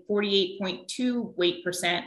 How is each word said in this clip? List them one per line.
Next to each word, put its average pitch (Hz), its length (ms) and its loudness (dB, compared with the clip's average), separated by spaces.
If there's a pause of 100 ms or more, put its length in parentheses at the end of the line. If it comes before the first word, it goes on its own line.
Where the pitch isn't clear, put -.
forty-eight 196 520 2
point 185 280 -4
two 247 480 -2
weight 175 260 2
percent 175 440 -2